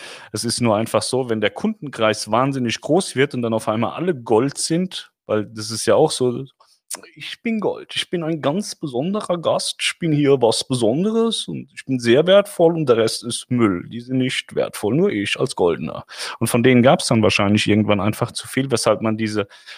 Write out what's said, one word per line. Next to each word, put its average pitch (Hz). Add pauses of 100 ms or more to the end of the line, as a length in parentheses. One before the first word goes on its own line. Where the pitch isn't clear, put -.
(320)
Es 107
ist 117
nur 117
einfach 110
so, 127
wenn 110
der 104
Kundenkreis 117
wahnsinnig 123
groß -
wird 135
und 127
dann 113
auf 110
einmal 110
alle 170
Gold 131
sind, - (140)
weil 107
das 110
ist 110
ja 104
auch 151
so, 123 (720)
„Ich -
bin 226
Gold, -
ich -
bin 175
ein 160
ganz 160
besonderer 175
Gast, 151
ich -
bin 165
hier 143
was 113
Besonderes 185
und 135
ich -
bin 131
sehr 120
wertvoll 185
und 156
der 113
Rest 110
ist -
Müll, 107
die 117
sind 127
nicht -
wertvoll, -
nur 185
ich 101
als 131
Goldener.“ 80 (340)
Und 113
von 120
denen 123
gab's 151
dann 110
wahrscheinlich 104
irgendwann 104
einfach 107
zu -
viel, 131
weshalb 110
man 110
diese, 107 (300)